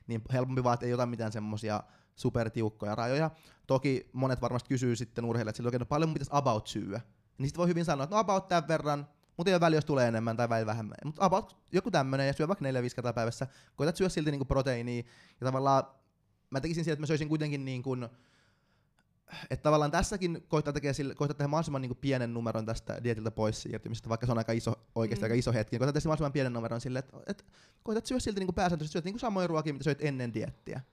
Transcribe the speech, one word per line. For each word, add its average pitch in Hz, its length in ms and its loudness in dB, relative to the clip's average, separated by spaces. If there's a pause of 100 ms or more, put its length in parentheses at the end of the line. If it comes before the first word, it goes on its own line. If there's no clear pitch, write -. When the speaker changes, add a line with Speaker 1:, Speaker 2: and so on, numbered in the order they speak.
Speaker 1:
niin 113 140 -4 (120)
helpompi 131 300 0
vaan, 123 100 4
että 120 120 -2
ei 123 80 0
ota 123 120 2
mitään 113 260 -4
semmosia 107 520 -4 (320)
supertiukkoja 110 800 -2
rajoja. 135 360 0 (360)
Toki 135 460 2
monet 127 280 0
varmasti 120 280 -2
kysyy 123 260 2
sitten 117 300 -6
urheilijat, 113 260 0
että - 60 -6
sillä 120 100 -2
oikein, 123 120 0
no 120 60 -2
paljon 156 240 2
mun 156 40 -4
pitäisi 139 200 -6
about 127 340 2
syödä. 101 340 -6 (360)
Niin 131 120 -2
sit 151 80 -10
voi 175 100 4
hyvin 170 180 2
sanoa, 143 180 0
että 170 120 -2
no 214 40 4
about 190 280 2
tän 170 200 2
verran, 147 400 0 (300)
mut 143 100 0
ei 190 60 6
oo 175 60 8
väliä, 165 180 6
jos 147 80 2
tulee 131 220 4
enemmän 113 300 2
tai 120 120 2
välillä 117 220 2
vähemmän. 110 340 -6
Mut 151 140 -8
about 190 380 2 (140)
joku 190 200 2
tämmönen 135 360 2
ja 139 60 0
syö 151 140 0
vaikka 190 180 -2
neljä, 131 160 0
viisi 123 140 -4
kertaa 120 180 -4
päivässä. 117 340 -2 (280)
Koitat 156 200 0
syö 185 140 2
silti 156 220 0
niinku 139 140 -2
proteiinia 123 580 0 (380)
ja 120 40 -2
tavallaan 135 380 4 (680)
mä 135 120 -2
tekisin 165 220 -2
sieltä, 156 120 2
että 151 80 -4
mä 143 40 -4
söisin 151 220 0
kuitenkin 151 360 0
niin 131 180 -4
kuin, 127 240 -2 (1400)
että - 140 -4
tavallaan 151 280 6
tässäkin 175 560 0
koittaa 151 260 2
tekee 143 200 0
sille, 135 220 -4
koittaa 147 220 -2
tehdä 143 100 0
mahdollisimman 147 340 0
niinku 127 140 -4
pienen 123 380 0
numeron 113 320 -2
tästä 113 380 -6
dietiltä 113 280 -2
pois 110 300 0
siirtymisestä, 113 480 -8
vaikka 113 160 -2
se 123 60 2
on 113 60 2
aika 113 140 -2
iso, 113 220 0 (220)
oikeasti 113 260 -2
Speaker 2:
Mm. 107 40 -2
Speaker 1:
aika 113 100 2
iso 123 180 2
hetki. 117 260 0
Koitat 139 140 2
tehdä 147 140 0
mahdollisimman 151 240 0
pienen 131 220 0
numeron 117 280 -4
sille, 127 180 -4
että, - 180 -12 (100)
että - 160 -8 (400)
koitat 226 220 -2
syö 254 140 -2
silti 202 200 -4
niinku 180 140 -2
pääsääntöisesti, 170 400 0
syöt 165 120 -2
niinku 202 140 -6
samoja 196 280 0
ruokia, 156 260 0
mitä 135 100 -8
söit 143 180 2
ennen 131 320 -2
diettiä. 110 480 -6 (120)